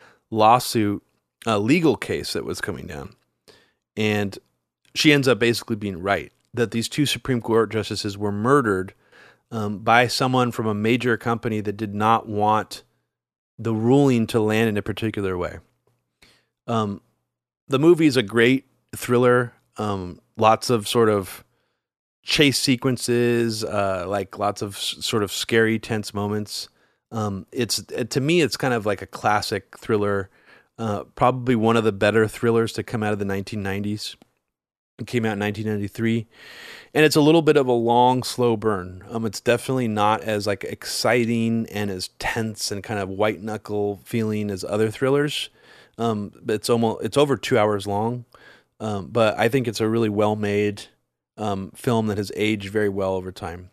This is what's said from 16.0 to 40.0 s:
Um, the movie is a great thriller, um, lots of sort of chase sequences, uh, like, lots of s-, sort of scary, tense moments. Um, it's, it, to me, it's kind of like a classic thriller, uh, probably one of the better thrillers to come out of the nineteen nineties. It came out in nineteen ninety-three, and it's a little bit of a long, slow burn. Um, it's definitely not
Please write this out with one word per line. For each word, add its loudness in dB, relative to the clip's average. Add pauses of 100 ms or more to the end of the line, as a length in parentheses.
Um, -2 (680)
the 0
movie 6
is 4
a 4
great 4 (300)
thriller, 2 (240)
um, -6 (160)
lots 4
of 0
sort 2
of -2 (800)
chase 4
sequences, 0
uh, -2
like, -6
lots -2
of -8
s-, -8
sort -2
of -4
scary, 2
tense -6
moments. -6 (420)
Um, -4
it's, -2
it, -6
to -2
me, 2
it's 0
kind -2
of -2
like -2
a -12
classic -2
thriller, 0 (480)
uh, -4 (100)
probably 2
one 4
of 4
the 2
better 2
thrillers 0
to -6
come -6
out 0
of -4
the -4
nineteen -6
nineties. -6 (840)
It -10
came -2
out 0
in -4
nineteen -4
ninety-three, -2 (640)
and 6
it's 4
a 6
little 6
bit 4
of 4
a 2
long, 4
slow 0
burn. -4
Um, -6
it's -8
definitely 0
not 2